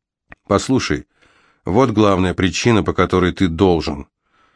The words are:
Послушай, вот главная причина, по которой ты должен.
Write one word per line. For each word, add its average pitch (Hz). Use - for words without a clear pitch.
Послушай, 98
вот 120
главная 98
причина, 95
по 90
которой 90
ты 92
должен. 82